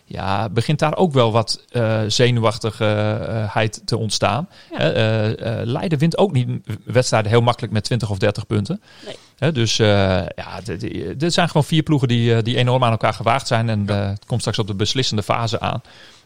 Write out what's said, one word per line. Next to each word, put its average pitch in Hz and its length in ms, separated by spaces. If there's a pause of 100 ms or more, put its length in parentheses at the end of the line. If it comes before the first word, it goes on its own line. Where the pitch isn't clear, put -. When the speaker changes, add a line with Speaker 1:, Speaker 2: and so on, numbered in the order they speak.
Speaker 1:
ja, 98 440
begint 143 300
daar 156 180
ook 180 160
wel 117 200
wat, - 380
eh, 110 360
zenuwachtigheid 110 1800
te 123 120
ontstaan. 107 520 (220)
Speaker 2:
Ja. 320 80
Speaker 1:
Hè, - 140
eh, 110 680
eh, 98 60
Leiden 151 320
wint 165 200
ook 196 140
niet 123 160 (360)
wedstrijden 113 460
heel 120 100
makkelijk 117 320
met 107 120
twintig 113 260
of 98 80
dertig - 280
punten. 113 360 (220)
Speaker 2:
Nee. - 120 (220)
Speaker 1:
Hè, 151 140
dus, 117 260
eh, 113 80 (500)
ja, 90 260
d-, 104 160
d-, 104 420
dit 165 120
zijn 175 140
gewoon 156 180
vier 156 180
ploegen 139 260
die, 117 260
eh, 113 80
die 120 140
enorm 127 280
aan 117 60
elkaar 113 240
gewaagd 117 320
zijn. 117 220
En, 107 180
Speaker 3:
Ja. 101 160
Speaker 1:
eh, 101 60
het 101 180
komt 117 140
straks - 180
op 107 80
de 101 80
beslissende 107 480
fase 113 380
aan. - 220 (440)